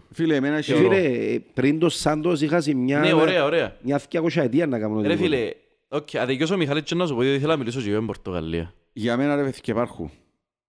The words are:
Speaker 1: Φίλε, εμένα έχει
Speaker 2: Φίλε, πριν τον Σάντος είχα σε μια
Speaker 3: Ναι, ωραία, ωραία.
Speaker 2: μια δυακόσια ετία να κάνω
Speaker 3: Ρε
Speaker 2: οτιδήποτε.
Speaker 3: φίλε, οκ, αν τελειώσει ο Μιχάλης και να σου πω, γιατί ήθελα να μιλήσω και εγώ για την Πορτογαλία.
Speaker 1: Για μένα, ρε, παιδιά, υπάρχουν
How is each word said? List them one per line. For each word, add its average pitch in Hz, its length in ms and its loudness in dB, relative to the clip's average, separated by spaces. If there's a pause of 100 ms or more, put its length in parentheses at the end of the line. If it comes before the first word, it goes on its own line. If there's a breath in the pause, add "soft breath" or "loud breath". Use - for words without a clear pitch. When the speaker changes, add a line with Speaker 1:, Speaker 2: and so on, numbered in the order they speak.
(120)
Speaker 1:
Φίλε, 160 240 0
εμένα 143 200 0
έχει 151 180 -2
Speaker 2:
Φίλε, 139 680 2
πριν 143 400 0
τον 165 100 4
Σάντος 151 520 0
είχα 160 200 2
σε 147 120 0
μια 131 260 0
Speaker 3:
Ναι, 151 140 4
ωραία, 160 320 4
ωραία. 147 360 0
Speaker 2:
μια 135 160 0 (120)
δυακόσια 160 340 0
ετία 139 240 2
να 123 120 -2
κάνω 107 220 -2
Speaker 3:
Ρε 104 60 0
Speaker 2:
οτιδήποτε. 165 280 0
Speaker 3:
φίλε, 117 160 -2 (360)
οκ, 147 280 -6
αν 123 120 -2
τελειώσει 139 260 0
ο 202 40 0
Μιχάλης 151 260 0
και 170 120 -6
να 180 120 0
σου 143 80 -2
πω, 117 60 2
γιατί 135 160 2
ήθελα 147 140 0
να 160 80 2
μιλήσω 120 180 -4
και 131 60 -4
εγώ 101 80 -2
για 104 60 2
την 113 100 -2
Πορτογαλία. 85 680 -6 (200)
Speaker 1:
Για 117 240 -2
μένα, 143 180 0
ρε, 143 80 0
παιδιά, 127 300 -6
υπάρχουν 101 380 -6 (580)